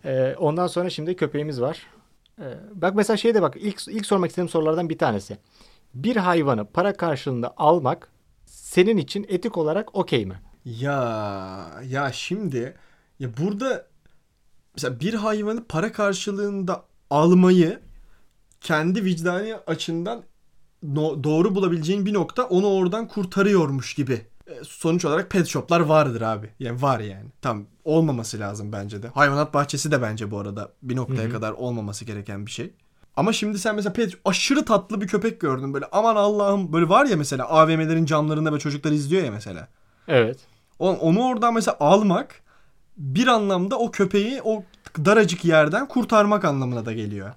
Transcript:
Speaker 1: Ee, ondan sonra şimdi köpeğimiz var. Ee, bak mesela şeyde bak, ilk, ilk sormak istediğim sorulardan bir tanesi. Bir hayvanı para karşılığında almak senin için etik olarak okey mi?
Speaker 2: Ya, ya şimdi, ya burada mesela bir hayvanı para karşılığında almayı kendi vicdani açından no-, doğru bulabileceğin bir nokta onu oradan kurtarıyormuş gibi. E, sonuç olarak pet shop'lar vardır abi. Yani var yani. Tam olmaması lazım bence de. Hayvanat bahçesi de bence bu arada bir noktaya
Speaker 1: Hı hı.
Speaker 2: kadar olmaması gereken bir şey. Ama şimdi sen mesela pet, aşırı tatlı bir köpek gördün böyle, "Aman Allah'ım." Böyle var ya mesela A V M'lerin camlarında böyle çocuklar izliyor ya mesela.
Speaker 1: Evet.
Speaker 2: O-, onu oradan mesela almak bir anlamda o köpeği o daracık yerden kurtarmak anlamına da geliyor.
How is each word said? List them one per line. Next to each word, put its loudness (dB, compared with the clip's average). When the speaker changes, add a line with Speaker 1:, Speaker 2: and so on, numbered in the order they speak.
Speaker 1:
Ee, -2
ondan 0
sonra -4
şimdi -6
köpeğimiz -4
var. -4
Ee, -16
bak -2
mesela 2
şeyde 4
bak, 0
ilk, -6
ilk -6
sormak 0
istediğim -4
sorulardan 0
bir -4
tanesi. -2
Bir -2
hayvanı 2
para 0
karşılığında -4
almak 2
senin 2
için -4
etik -4
olarak -2
okey 0
mi? -12
Speaker 2:
Ya, -6
ya -2
şimdi, -6
ya -6
burada -4
mesela -6
bir -2
hayvanı -4
para -4
karşılığında -4
almayı 6
kendi 0
vicdani -2
açından -6
no-, -2
doğru 2
bulabileceğin 0
bir -2
nokta -2
onu 2
oradan 0
kurtarıyormuş 0
gibi. -2
E, -16
sonuç -2
olarak 0
pet 2
shop'lar 0
vardır 4
abi. -4
Yani -6
var 2
yani. -12
Tam -6
olmaması 0
lazım -8
bence -8
de. -12
Hayvanat 2
bahçesi 0
de 2
bence -4
bu -6
arada -10
bir -4
noktaya -4
Speaker 1:
Hı -2
hı. -4
Speaker 2:
kadar -4
olmaması -6
gereken -10
bir -14
şey. -10
Ama 0
şimdi -4
sen -2
mesela -2
pet, -2
aşırı 2
tatlı 0
bir -4
köpek -2
gördün -2
böyle, -4
"Aman 2
Allah'ım." 2
Böyle 4
var 6
ya 2
mesela -2
A 8
V 2
M'lerin 2
camlarında 0
böyle -2
çocuklar -2
izliyor 0
ya -4
mesela. -12
Speaker 1:
Evet. 4
Speaker 2:
O-, 2
onu 2
oradan 2
mesela 0
almak 2
bir 0
anlamda 2
o 0
köpeği 0
o -2
daracık 4
yerden 4
kurtarmak 2
anlamına 0
da -4
geliyor. -6